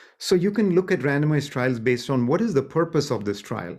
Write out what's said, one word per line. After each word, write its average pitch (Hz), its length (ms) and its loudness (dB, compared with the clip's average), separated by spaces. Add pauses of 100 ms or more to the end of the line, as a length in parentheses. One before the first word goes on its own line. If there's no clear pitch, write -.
(160)
So - 180 0
you 180 160 2
can 208 240 2
look 180 160 2
at 120 100 0
randomized 143 500 2
trials 127 280 0
based 120 300 0
on 127 180 2
what 156 140 2
is 226 140 0
the 135 80 4
purpose 160 480 0
of 104 160 -2
this 101 160 -4
trial, 95 360 -8